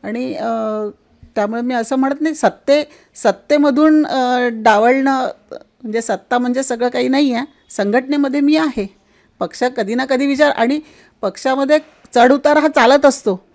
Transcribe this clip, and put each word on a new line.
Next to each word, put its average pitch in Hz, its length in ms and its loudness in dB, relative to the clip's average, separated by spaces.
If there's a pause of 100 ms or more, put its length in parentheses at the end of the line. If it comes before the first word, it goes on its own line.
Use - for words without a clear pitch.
आणि, 240 300 -8
अ, 214 140 -8 (880)
त्यामुळे 220 260 -4
मी 247 120 -4
असं 233 220 -4
म्हणत 269 260 -2
नाही 311 140 -2
सत्ते-, 285 480 0 (320)
सत्तेमधून, 294 880 2
अ, 247 460 -2
डावलणं, 240 760 2 (240)
म्हणजे - 500 -10
सत्ता 226 360 -4
म्हणजे 247 260 -2
सगळं 247 260 -4
काही 247 180 -2
नाही 269 260 0
आहे. 240 120 -4 (240)
संघटनेमध्ये 262 720 -2
मी 294 140 2
आहे. 269 400 -4 (440)
पक्ष - 240 -6
कधी 240 320 -4
ना 262 100 -2
कधी 262 200 0
विचार, 277 260 2
आणि 262 280 -2 (420)
पक्षामध्ये 269 580 0 (360)
चढउतार 277 420 4
हा 302 100 2
चालत 277 380 4
असतो 262 300 2 (200)